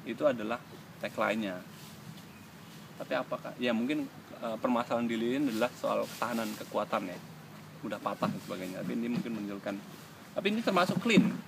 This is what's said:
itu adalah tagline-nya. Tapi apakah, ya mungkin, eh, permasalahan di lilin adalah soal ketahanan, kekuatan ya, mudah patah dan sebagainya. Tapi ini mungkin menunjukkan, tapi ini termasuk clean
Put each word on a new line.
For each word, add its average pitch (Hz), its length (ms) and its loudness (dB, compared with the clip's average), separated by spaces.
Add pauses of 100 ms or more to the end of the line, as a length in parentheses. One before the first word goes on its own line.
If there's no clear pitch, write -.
itu 151 240 2
adalah 117 320 2 (400)
tagline-nya. 107 640 0 (1400)
Tapi - 160 -4
apakah, 123 400 -2
ya 123 160 2
mungkin, 127 320 2 (400)
eh, 113 160 -2
permasalahan 120 480 2
di 131 80 2
lilin 127 400 2
adalah 120 240 4
soal - 240 2
ketahanan, 113 560 -2
kekuatan - 480 0
ya, 87 100 -6 (640)
mudah 104 240 -4
patah 104 240 0
dan 98 160 0
sebagainya. 92 400 -4
Tapi - 160 -2
ini 117 80 0
mungkin 120 320 0
menunjukkan, 101 360 -4 (600)
tapi 180 160 2
ini 220 80 2
termasuk 185 400 6
clean 196 320 8 (160)